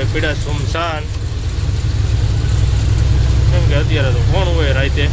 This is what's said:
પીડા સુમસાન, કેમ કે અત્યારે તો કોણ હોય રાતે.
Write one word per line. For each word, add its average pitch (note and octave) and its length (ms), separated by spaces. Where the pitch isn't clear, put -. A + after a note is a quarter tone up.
પીડા D#3 220
સુમસાન, D3+ 680
કેમ C3+ 180
કે C#3 60
અત્યારે C#3 380
તો - 60
કોણ - 280
હોય D3+ 260
રાતે. C#3 400